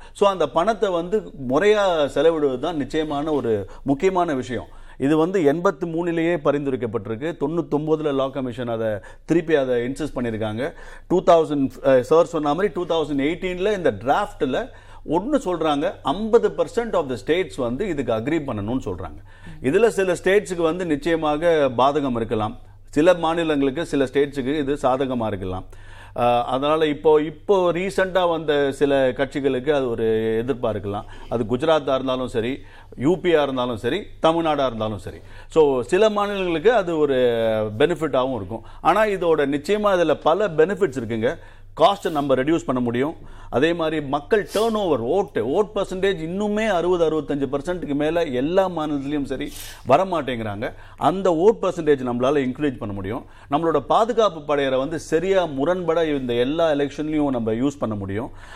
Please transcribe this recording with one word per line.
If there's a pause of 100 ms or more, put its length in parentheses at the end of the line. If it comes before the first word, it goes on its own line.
(120)
So
அந்த
பணத்தை
வந்து (160)
முறையா
செலவிடுவது
தான்
நிச்சயமான
ஒரு (120)
முக்கியமான
விஷயம். (320)
இது
வந்து
எண்பத்து
மூணுலேயே
பரிந்துரைக்கப்பட்டிருக்கு.
தொண்ணூத்தொன்பதுல
லா
கமிஷன்
அதை (360)
திருப்பி
அதை
இன்சிஸ்ட்
பண்ணியிருக்காங்க. (360)
டூ
தௌசண்ட்,
அ,
சார்
சொன்ன
மாதிரி
டூ
தௌசண்ட்
எயிட்டீனில்
இந்த
டிராஃப்டில் (400)
ஒண்ணு
சொல்றாங்க, (100)
ஐம்பது
percent
of
the (100)
states
வந்து
இதுக்கு
அக்ரி
பண்ணணும்னு
சொல்றாங்க. (440)
இதுல
சில
ஸ்டேட்ஸுக்கு
வந்து
நிச்சயமாக
பாதகம்
இருக்கலாம், (320)
சில
மாநிலங்களுக்கு,
சில
ஸ்டேட்ஸுக்கு
இது
சாதகமா
இருக்கலாம். (520)
ஆ,
அதனால
இப்போ,
இப்போ
ரீசெண்டா
வந்த
சில
கட்சிகளுக்கு
அது
ஒரு (420)
எதிர்ப்பா
இருக்கலாம். (220)
அது
குஜராத்தா
இருந்தாலும்
சரி, (340)
யூ
பியா
இருந்தாலும்
சரி, (160)
தமிழ்நாடா
இருந்தாலும்
சரி. (300)
So
சில
மாநிலங்களுக்கு
அது
ஒரு (640)
பெனிஃபிட்டாவும்
இருக்கும். (180)
ஆனா
இதோட
நிச்சயமா
இதுல
பல
பெனிஃபிட்ஸ்
இருக்குங்க. (380)
காஸ்ட்டை
நம்ம
ரெடியூஸ்
பண்ண
முடியும். (100)
அதே
மாதிரி
மக்கள்
டர்ன்
ஓவர்,
ஓட்டு,
ஓட்
பர்சன்டேஜ்
இன்னுமே
அறுபது,
அறுபத்தஞ்சு
பர்சன்ட்டுக்கு
மேல
எல்லா
மாநிலத்திலையும்
சரி (360)
வரமாட்டேங்கிறாங்க. (240)
அந்த
ஓட்
பர்சன்டேஜ்
நம்மளால
இன்க்ரீஸ்
பண்ண
முடியும். (240)
நம்மளோட
பாதுகாப்பு
படையரை
வந்து
சரியா
முரண்பட
இந்த
எல்லா
எலெக்ஷன்லயும்
நம்ம
யூஸ்
பண்ண
முடியும். (260)